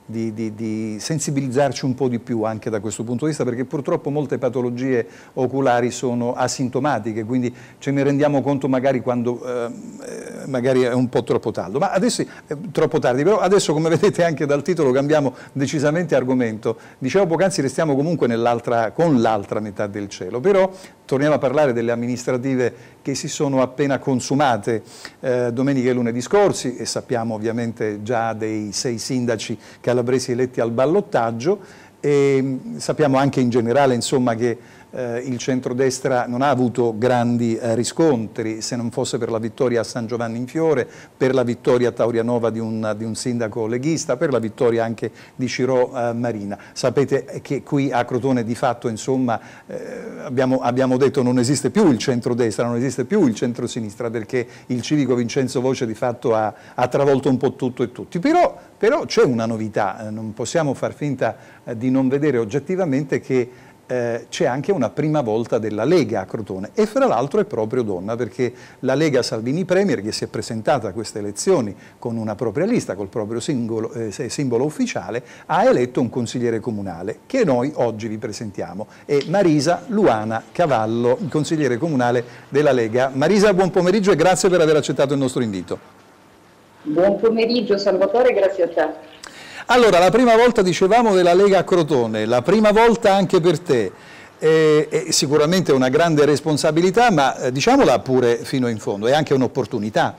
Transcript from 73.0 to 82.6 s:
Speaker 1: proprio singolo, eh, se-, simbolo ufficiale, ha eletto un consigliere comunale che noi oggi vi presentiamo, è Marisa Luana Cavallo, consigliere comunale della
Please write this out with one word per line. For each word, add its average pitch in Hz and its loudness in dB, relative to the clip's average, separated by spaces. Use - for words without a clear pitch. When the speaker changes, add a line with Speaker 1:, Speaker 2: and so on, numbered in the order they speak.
Speaker 1:
proprio 113 -6
singolo, 117 -4
eh, 113 -6
se-, 120 -8
simbolo 123 -2
ufficiale, 123 -4
ha 170 2
eletto 151 2
un 123 0
consigliere 117 -4
comunale 98 -8
che 254 0
noi 135 0
oggi 113 -4
vi 107 -6
presentiamo, 101 -10
è 143 0
Marisa 165 2
Luana 117 0
Cavallo, 120 2
consigliere 151 0
comunale 123 0
della 143 2